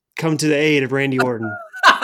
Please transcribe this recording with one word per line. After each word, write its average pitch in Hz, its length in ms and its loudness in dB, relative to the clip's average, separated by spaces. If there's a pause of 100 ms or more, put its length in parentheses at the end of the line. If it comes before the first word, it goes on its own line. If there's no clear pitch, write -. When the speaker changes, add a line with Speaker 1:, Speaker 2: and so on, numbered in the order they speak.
(160)
Speaker 1:
come 160 220 -2
to 156 100 0
the 147 80 2
aid 147 260 2
of 127 80 -2
Randy 139 280 0
Orton. 113 360 -2 (300)
Speaker 2:
<laughs> - 20 6 (180)